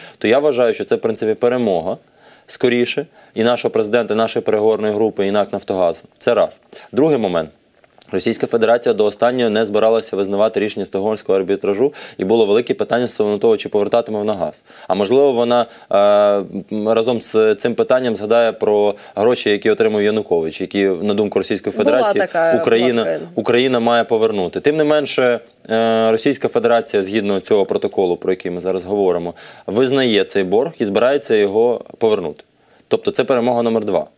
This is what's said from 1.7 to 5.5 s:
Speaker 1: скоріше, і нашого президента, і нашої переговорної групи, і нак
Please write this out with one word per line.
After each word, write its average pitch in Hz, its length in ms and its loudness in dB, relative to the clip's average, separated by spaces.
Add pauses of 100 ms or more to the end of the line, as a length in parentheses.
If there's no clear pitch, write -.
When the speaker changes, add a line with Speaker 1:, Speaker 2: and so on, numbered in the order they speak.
Speaker 1:
скоріше, 123 600 0 (280)
і 113 100 0
нашого 120 280 0
президента, 107 420 0
і - 20 0
нашої 113 280 0
переговорної 107 500 0
групи, 104 320 0
і 98 40 -2
нак 101 220 0